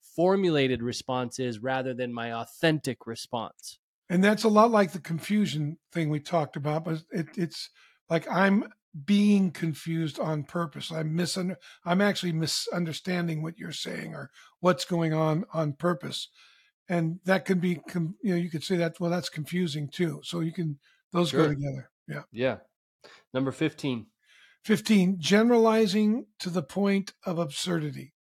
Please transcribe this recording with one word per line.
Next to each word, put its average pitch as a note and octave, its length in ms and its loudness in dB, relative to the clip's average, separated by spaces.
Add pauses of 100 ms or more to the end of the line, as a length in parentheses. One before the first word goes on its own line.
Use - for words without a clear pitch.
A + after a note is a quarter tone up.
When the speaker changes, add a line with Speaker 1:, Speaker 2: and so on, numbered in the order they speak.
Speaker 1:
formulated D#3+ 800 2
response B2 560 -4
is A#2+ 200 -4
rather C3 340 -2
than B2 180 -4
my A#2 220 -6
authentic C3+ 760 -2
response. - 720 -10 (300)
Speaker 2:
And F3+ 120 2
that's G#3 220 4
a A3+ 60 4
lot G#3+ 220 6
like G3+ 200 4
the F3+ 80 -10
confusion D#3 800 -2 (160)
thing D#3+ 160 0
we D3+ 100 0
talked D#3 380 -2
about, D3+ 260 -2
but D#3+ 260 -6
it, - 280 -6
it's - 320 -6 (400)
like, E3 200 0
I'm G3 360 4 (380)
being G3+ 480 4
confused E3 680 -4
on D#3 240 -2
purpose. D#3+ 480 -6
I'm D#3+ 260 -4
misun-, F3+ 400 -2 (260)
I'm F3 180 2
actually F#3 300 2
misunderstanding D#3+ 1120 -2
what E3 140 -8
you're E3+ 140 -10
saying D#3+ 440 -8
or C#3 160 -12 (300)
what's F3+ 240 2
going E3 280 0
on D#3 400 2
on D#3 200 -2
purpose. E3+ 560 -4 (580)
And E3+ 380 -2
that F#3 200 2
can F#3+ 140 2
be, F3 160 0
com-, E3+ 460 -6
you G3+ 100 0
know, F3 80 2
you F3 100 -4
could D#3 140 -6
say F#3 140 -2
that, E3 220 -2
"Well, E3+ 120 0
that's F3 160 -2
confusing D3+ 640 -4
too." D3+ 340 -4
So E3+ 160 -6
you D#3+ 140 -2
can, D#3 260 -4 (320)
those F3 200 0
go C3+ 80 0
Speaker 1:
Sure. D#3 100 4
Speaker 2:
together. C#3 400 -6 (180)
Yeah. D3 240 -10
Speaker 1:
Yeah. A#2 260 -2 (760)
Number C3 180 0
fifteen. C3+ 560 -4 (560)
Speaker 2:
Fifteen, G3 560 4
generalizing A3 1080 4 (120)
to F#3 100 -6
the E3+ 140 -2
point G3 500 0 (120)
of F3 120 -4
absurdity. D3+ 760 -4 (120)